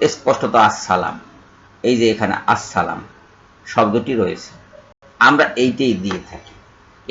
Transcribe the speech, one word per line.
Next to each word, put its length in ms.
স্পষ্টত 460
আসসালাম, 640
এই 140
যে 140
এখানে 240
আসসালাম 580
শব্দটি 480
রয়েছে, 360
আমরা 260
এইটাই 360
দিয়ে 280
থাকি। 240